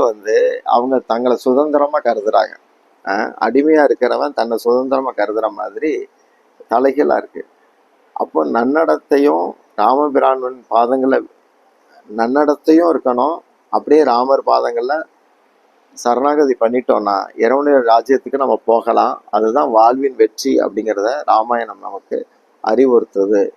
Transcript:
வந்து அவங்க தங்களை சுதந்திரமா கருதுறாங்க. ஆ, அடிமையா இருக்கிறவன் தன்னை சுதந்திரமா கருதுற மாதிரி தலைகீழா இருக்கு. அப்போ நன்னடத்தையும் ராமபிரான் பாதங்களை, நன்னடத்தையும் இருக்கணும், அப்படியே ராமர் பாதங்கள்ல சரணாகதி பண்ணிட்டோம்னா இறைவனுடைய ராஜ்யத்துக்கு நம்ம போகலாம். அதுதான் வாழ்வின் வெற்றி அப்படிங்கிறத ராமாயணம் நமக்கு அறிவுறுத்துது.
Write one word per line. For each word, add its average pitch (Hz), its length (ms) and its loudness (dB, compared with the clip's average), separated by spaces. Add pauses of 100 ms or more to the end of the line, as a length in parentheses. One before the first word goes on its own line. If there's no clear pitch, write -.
வந்து 107 300 -2 (400)
அவங்க 131 200 0 (160)
தங்களை 120 240 0 (100)
சுதந்திரமா 143 640 0
கருதுறாங்க. 107 460 0 (520)
ஆ, 95 80 -4 (340)
அடிமையா 147 420 2
இருக்கிறவன் 123 500 -2
தன்னை 117 180 -2
சுதந்திரமா 131 600 -2
கருதுற 107 280 -2 (120)
மாதிரி 107 320 -6 (800)
தலைகீழா 135 500 0
இருக்கு. - 220 -14 (720)
அப்போ - 240 -4 (180)
நன்னடத்தையும் 147 880 0 (360)
ராமபிரான் 135 600 2 (320)
பாதங்களை, 127 460 2 (920)
நன்னடத்தையும் 147 840 0
இருக்கணும், 131 440 -2 (360)
அப்படியே 143 300 2
ராமர் 127 480 2
பாதங்கள்ல 123 420 -2 (1040)
சரணாகதி 135 640 2
பண்ணிட்டோம்னா 113 560 0 (200)
இறைவனுடைய 139 420 2 (140)
ராஜ்யத்துக்கு 123 500 0
நம்ம 123 140 0 (100)
போகலாம். 113 500 0 (200)
அதுதான் 117 420 0
வாழ்வின் 127 440 2
வெற்றி 131 300 -2 (120)
அப்படிங்கிறத 101 460 -4 (220)
ராமாயணம் 110 560 -2
நமக்கு 98 300 -10 (460)
அறிவுறுத்துது. 107 760 2 (160)